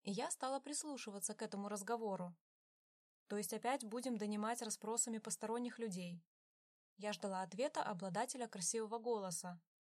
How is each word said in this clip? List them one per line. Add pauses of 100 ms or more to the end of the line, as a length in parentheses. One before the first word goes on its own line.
И
я
стала
прислушиваться
к
этому
разговору. (920)
"То
есть
опять
будем
донимать
расспросами
посторонних
людей?" (760)
Я
ждала
ответа
обладателя
красивого
голоса, (200)